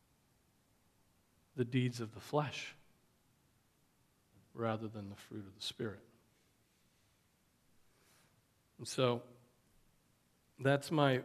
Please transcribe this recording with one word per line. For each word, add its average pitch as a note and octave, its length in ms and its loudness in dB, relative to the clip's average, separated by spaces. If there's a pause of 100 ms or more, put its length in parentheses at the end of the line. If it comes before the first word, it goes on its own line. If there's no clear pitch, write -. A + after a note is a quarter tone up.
(1600)
the B2 100 2
deeds B2 340 2
of A2 140 -6
the G#2 60 -14
flesh - 560 -2 (1800)
rather A2+ 340 -2
than G#2+ 220 -10
the G2+ 60 -12
fruit G#2 320 -12
of F#2+ 80 -20
the - 100 -10
Spirit. G#2 360 -6 (2750)
And A#2+ 100 -12
so A#2+ 360 2 (1400)
that's C#3 320 2
my C#3 340 6